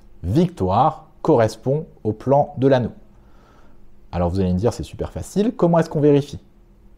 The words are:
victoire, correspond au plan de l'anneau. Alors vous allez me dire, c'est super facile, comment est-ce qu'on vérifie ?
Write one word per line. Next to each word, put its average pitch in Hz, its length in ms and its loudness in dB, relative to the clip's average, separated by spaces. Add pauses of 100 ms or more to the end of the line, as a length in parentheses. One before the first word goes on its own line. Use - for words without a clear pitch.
(220)
victoire, 120 880 0 (100)
correspond 131 640 0 (180)
au 107 100 -2
plan 139 440 0
de 123 100 2
l'anneau. 123 260 2 (1160)
Alors 87 200 -2
vous 90 80 -4
allez 92 140 0
me 92 60 0
dire, 110 140 0
c'est 78 120 -10
super - 260 -10
facile, 202 460 -4
comment 170 240 2
est-ce 165 100 -2
qu'on 165 100 -4
vérifie ? 143 380 2 (600)